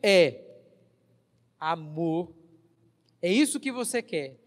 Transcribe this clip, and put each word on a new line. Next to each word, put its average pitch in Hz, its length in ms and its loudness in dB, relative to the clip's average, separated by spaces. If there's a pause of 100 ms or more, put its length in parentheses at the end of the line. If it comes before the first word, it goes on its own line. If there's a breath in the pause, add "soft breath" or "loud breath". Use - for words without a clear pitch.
é 180 420 4 (1160)
amor. 160 760 -4 (880)
É 180 100 0
isso 277 280 2
que - 120 -8
você 240 300 -6
quer. 139 460 -8